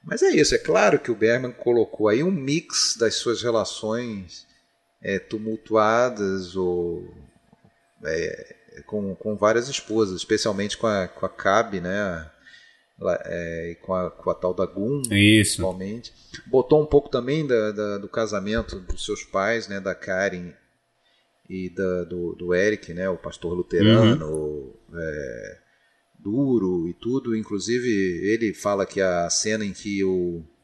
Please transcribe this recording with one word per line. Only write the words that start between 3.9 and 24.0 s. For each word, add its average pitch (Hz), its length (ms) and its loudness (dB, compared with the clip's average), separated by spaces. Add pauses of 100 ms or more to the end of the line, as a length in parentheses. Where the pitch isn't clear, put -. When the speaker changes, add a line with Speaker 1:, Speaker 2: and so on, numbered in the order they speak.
Speaker 1:
é, 98 160 -2
tumultuadas 107 1400 0
ou, 87 560 -2 (920)
é, - 520 -6 (300)
com, 98 300 -6
com 107 200 -6
várias 113 320 2
esposas, 107 480 0
especialmente 101 600 -2
com 117 80 0
a, 98 220 0
com - 180 -6
a - 20 -4
Cabe, 101 520 2
né? 90 500 -4 (680)
Lá, 92 280 0
é, 85 460 -6
e - 40 -10
com - 180 -6
a, 90 160 -2
com - 200 -4
a 82 40 0
tal 90 200 -2
da 95 120 0
Gun, 120 360 -4
Speaker 2:
Isso. 123 80 -4
Speaker 1:
principalmente. 101 1000 4 (340)
Botou 151 360 4
um 147 40 0
pouco 143 220 4
também 135 380 -2
da, 110 260 2
da, 104 260 -4
do 101 100 -10
casamento 104 720 -4
dos - 240 -8
seus - 200 -6
pais, 104 440 -2
né? 98 100 -8
Da 95 160 -4
Karen 92 580 -4 (1000)
e 92 200 -6
da, 90 340 -2
do, 85 300 -6
do 87 200 -2
Eric, 101 400 0
né? 95 140 -4
O 90 80 -2
pastor 85 380 -8
luterano, 98 720 4